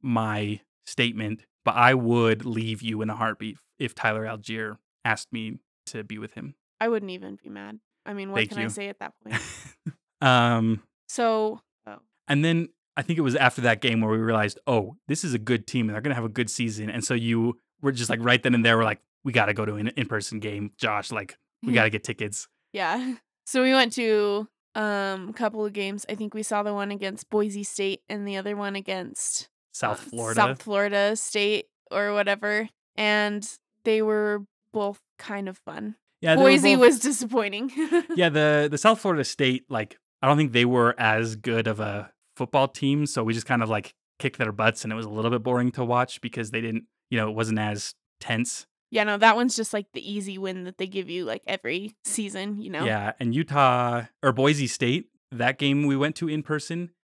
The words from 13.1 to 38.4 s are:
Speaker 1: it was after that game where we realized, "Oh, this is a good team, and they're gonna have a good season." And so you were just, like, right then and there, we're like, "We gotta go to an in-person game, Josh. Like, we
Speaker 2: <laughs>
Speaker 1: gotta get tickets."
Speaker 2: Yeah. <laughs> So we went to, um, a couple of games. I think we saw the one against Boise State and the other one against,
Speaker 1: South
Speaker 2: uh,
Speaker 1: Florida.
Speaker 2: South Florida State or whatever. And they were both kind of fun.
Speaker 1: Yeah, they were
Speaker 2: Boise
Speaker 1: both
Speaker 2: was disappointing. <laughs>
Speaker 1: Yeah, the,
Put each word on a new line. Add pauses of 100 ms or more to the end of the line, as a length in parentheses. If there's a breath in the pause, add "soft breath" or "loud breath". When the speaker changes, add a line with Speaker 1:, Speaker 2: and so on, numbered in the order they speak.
Speaker 1:
it
was
after
that
game
where
we
realized,
"Oh, (120)
this
is
a
good
team,
and
they're
gonna
have
a
good
season."
And
so
you (220)
were
just,
like,
right
then
and
there,
we're
like, (220)
"We
gotta
go
to
an
in-person
game,
Josh.
Like, (260)
we
Speaker 2:
<laughs>
Speaker 1:
gotta
get
tickets." (240)
Speaker 2:
Yeah.
<laughs> (240)
So
we
went
to, (260)
um,
a
couple
of
games.
I
think
we
saw
the
one
against
Boise
State
and
the
other
one
against, (240)
Speaker 1:
South
Speaker 2:
uh,
Speaker 1:
Florida.
Speaker 2:
South
Florida
State (260)
or
whatever. (280)
And (360)
they
were (300)
both (160)
kind
of
fun. (280)
Speaker 1:
Yeah,
they
were
Speaker 2:
Boise
Speaker 1:
both
Speaker 2:
was
disappointing.
<laughs>
Speaker 1:
Yeah,
the,